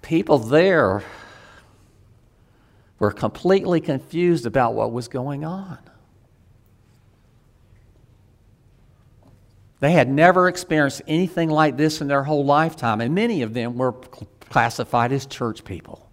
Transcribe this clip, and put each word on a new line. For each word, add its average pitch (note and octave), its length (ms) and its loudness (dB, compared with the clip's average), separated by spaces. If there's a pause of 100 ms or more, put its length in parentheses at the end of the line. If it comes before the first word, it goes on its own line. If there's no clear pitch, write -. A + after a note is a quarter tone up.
People E3 300 2
there B2+ 640 2 (1900)
were G#2 120 0
completely F3 680 0
confused D#3+ 680 -2
about A#2+ 260 0
what A2 180 -2
was A#2 160 -8
going C#3 380 -8
on. F#3 340 -12 (4000)
They C#3+ 120 2
had C3+ 160 4
never F3 400 4
experienced D#3 580 -2
anything E3 440 -2
like D3+ 260 2
this D#3 240 0
in C#3+ 80 -4
their C#3 160 0
whole C#3+ 220 0
lifetime, C#3+ 560 0
and C3 120 -2
many G#3 280 0
of A2 100 -4
them A#2+ 240 -4
were B2+ 160 -2
cl-, - 360 -18 (200)
classified A#2+ 640 0
as C#3 140 -4
church - 360 -8
people. - 500 -16